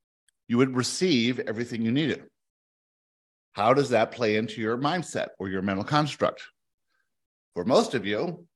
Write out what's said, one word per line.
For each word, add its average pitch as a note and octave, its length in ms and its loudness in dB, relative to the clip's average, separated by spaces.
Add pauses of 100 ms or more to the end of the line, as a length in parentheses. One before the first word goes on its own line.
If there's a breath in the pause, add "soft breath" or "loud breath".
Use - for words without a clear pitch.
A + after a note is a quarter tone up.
(480)
you A#2 100 2
would C3 160 4
receive B2 680 2
everything A2+ 420 -4
you A2+ 100 2
needed. C#3 320 0 (1300)
How G#2+ 220 4
does C3+ 160 0
that A2+ 220 2
play G#2+ 240 0
into A2 240 -4
your A2 160 -2
mindset D3 520 -4 (100)
or G2 100 -6
your F#2+ 140 -4
mental G2 220 -2
construct? D3 580 0 (1120)
For F2 100 -4
most E3+ 300 4
of G#2 100 -2
you, A#2+ 520 -4